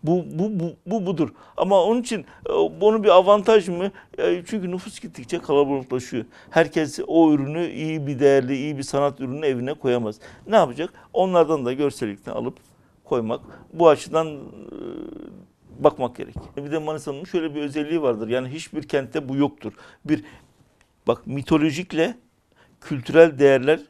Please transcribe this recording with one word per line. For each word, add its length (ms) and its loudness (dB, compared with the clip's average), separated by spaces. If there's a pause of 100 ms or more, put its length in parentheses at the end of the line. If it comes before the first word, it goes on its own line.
Bu, 280 0
bu, 280 -4
bu, 140 -6 (120)
bu 200 -4
budur. 240 -2 (280)
Ama 260 4
onun 180 2
için, 240 -6 (240)
e, 40 -2 (280)
bunun 220 4
bir 60 4
avantaj 600 6
mı? 220 -4 (260)
E, 300 0
çünkü 240 -6
nüfus 280 -10
gittikçe 400 -10
kalabalıklaşıyor. 880 -2 (240)
Herkes 580 0
o 240 6
ürünü, 400 -2
iyi 360 -6
bir 120 -6
değerli, 360 4
iyi 220 -6
bir 60 -8
sanat 360 -2
ürününü 260 -8
evine 280 -4
koyamaz. 420 -2 (320)
Ne 80 0
yapacak? 380 2 (200)
Onlardan 520 2
da 80 -2
görsellikten 580 -4
alıp 260 -6 (460)
koymak. 380 -4 (320)
Bu 160 6
açıdan, 380 0
e, 120 -14 (1400)
bakmak 360 0
gerek. 200 -12 (220)
Bir 140 -10
de 60 -4
Manisa'nın 460 -8
şöyle 320 -4
bir 60 -6
özelliği 400 -4
vardır. 260 0
Yani 220 -4
hiçbir 340 -10
kentte 460 -4
bu 60 -6
yoktur. 380 -2 (320)
Bir, 180 -2 (840)
bak 200 -2
mitolojikle 880 0 (680)
kültürel 580 4
değerler 400 4 (100)